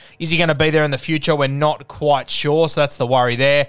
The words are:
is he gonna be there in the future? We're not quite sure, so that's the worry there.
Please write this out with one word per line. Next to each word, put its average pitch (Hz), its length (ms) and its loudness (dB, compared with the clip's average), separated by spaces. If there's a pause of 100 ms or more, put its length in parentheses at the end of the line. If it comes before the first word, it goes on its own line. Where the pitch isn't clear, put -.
(180)
is 165 120 -6
he 170 60 2
gonna 160 160 2
be 156 180 0
there 151 120 2
in 147 80 0
the 135 80 -4
future? 156 380 -2
We're 139 100 0
not 139 400 -2
quite 139 420 -2
sure, 156 400 0
so 151 120 -2
that's 147 160 -2
the 127 100 -2
worry 123 300 2
there. 139 320 2